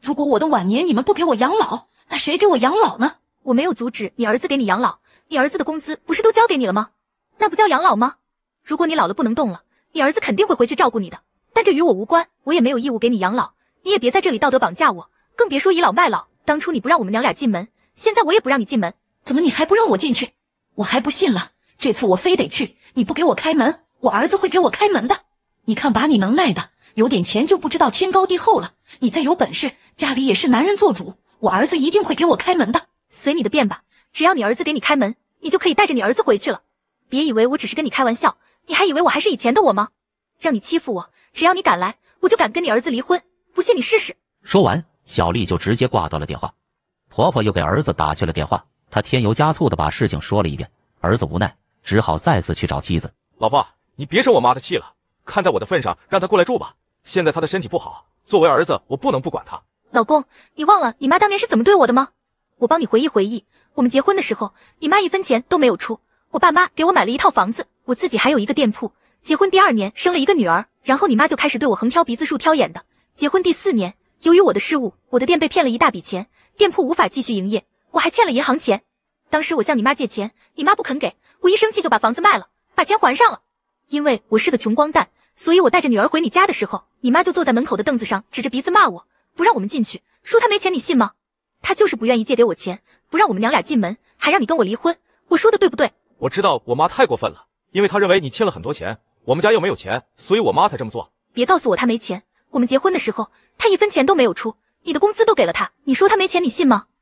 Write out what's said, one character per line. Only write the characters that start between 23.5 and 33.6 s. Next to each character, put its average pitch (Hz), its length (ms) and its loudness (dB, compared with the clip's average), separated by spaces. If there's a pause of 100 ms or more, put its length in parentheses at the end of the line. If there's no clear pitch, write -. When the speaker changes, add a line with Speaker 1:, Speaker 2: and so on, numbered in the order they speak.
Speaker 1:
门， 294 300 0 (160)
我 254 120 0
儿 233 160 0
子 381 80 -2
会 370 140 -2
给 349 100 0
我 302 100 4
开 415 200 0
门 240 180 -2
的。 - 140 0 (440)
你 220 100 -2
看 262 180 0
把 233 140 0
你 285 100 4
能 202 180 2
耐 320 180 2
的， - 180 -10 (240)
有 220 120 2
点 208 160 0
钱 208 220 -2
就 381 120 2
不 285 120 -4
知 330 80 -4
道 285 140 2
天 370 200 -2
高 381 140 4
地 359 120 0
厚 370 220 2
了。 175 140 -10 (260)
你 247 100 0
再 320 120 -2
有 302 140 0
本 254 180 -2
事， - 180 -6 (240)
家 269 180 -4
里 262 120 -2
也 226 80 2
是 - 140 -2
男 254 180 2
人 403 100 0
做 392 160 2
主， 180 240 -8 (240)
我 208 120 0
儿 202 160 0
子 349 100 -2
一 294 140 0
定 403 120 2
会 311 120 -4
给 320 100 0
我 330 100 4
开 359 200 -2
门 233 160 0
的。 - 160 -2 (240)
Speaker 2:
随 - 240 -2
你 302 80 -2
的 214 60 -2
便 262 180 2